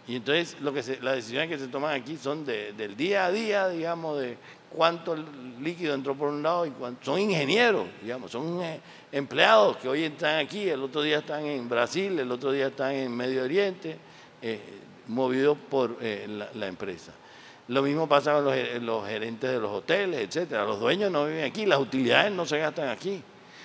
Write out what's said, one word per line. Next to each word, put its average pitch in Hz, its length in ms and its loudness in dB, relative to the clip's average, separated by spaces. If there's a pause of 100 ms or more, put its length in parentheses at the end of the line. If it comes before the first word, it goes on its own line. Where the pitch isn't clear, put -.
y 120 100 -6
entonces, 143 440 0
lo 139 140 -2
que 139 80 -2
se, 123 180 -4
las 131 140 0
decisiones 127 340 -2
que 160 100 -4
se 135 100 -6
toman 139 300 -2
aquí 139 200 -8
son 147 260 -4
de, 107 300 -4
del 104 200 -6
día 185 300 2
a 180 60 2
día, 202 400 2
digamos, 165 500 -2
de 123 160 -4 (320)
cuánto 170 480 2 (460)
líquido 165 320 0
entró 135 200 0
por 143 140 0
un 147 140 -2
lado 170 240 2
y 147 60 -4
cuánto, 123 300 -8
son 143 160 0
ingenieros, 190 680 4 (160)
digamos, 113 280 -6
son, 165 320 -2
eh, 160 160 -6 (320)
empleados 170 680 4
que 123 100 -6
hoy 147 160 0
están 151 400 0
aquí, 185 240 -4
el 139 140 -2
otro 139 180 -4
día 151 200 2
están 151 260 -4
en 135 200 -4
Brasil, 131 520 0
el 127 120 -2
otro 123 220 0
día 139 140 2
están 135 260 -2
en 131 240 -2
Medio 131 280 0
Oriente, 165 520 0 (460)
eh, 110 180 -4 (460)
movidos 131 500 4 (140)
por, 120 320 2
eh, 104 260 -4
la, 104 240 -6
la 107 140 -4
empresa. 90 460 -8 (560)
Lo 127 120 2
mismo 147 260 2
pasa 147 280 6
con 147 100 4
los 135 100 2
ge-, 123 260 0
los 113 280 -2
gerentes 113 420 -4
de 127 80 2
los 107 120 -2
hoteles, 160 500 0
etcétera. 113 460 0
Los 104 120 0
dueños 175 320 2
no 147 140 2
viven 156 200 -2
aquí, 208 200 -2
las 156 160 6
utilidades 131 520 4
no 180 120 -2
se 151 140 0
gastan 151 320 -2
aquí. 170 320 -4 (420)